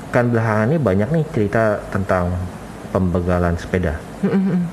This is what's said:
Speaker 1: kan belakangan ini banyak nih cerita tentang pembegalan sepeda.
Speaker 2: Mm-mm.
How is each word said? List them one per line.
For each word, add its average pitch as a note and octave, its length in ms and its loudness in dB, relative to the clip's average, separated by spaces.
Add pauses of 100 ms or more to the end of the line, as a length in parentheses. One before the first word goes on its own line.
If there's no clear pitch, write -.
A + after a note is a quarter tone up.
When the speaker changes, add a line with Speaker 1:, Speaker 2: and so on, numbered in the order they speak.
(140)
Speaker 1:
kan A#2+ 160 4
belakangan A2+ 400 2
ini E3+ 80 2
banyak G#2 320 2
nih D#3+ 140 2 (100)
cerita G#2+ 560 2
tentang F2+ 480 0 (560)
pembegalan F2 640 2
sepeda. F2 400 -2 (240)
Speaker 2:
Mm-mm. F#3+ 400 2 (120)